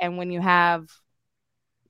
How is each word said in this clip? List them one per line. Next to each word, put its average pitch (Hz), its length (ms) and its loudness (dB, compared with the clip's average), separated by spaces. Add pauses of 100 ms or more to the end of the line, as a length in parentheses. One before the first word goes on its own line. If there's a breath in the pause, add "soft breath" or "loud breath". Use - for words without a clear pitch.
And 180 180 -6
when 180 120 -8
you 175 100 -6
have 175 480 2 (1000)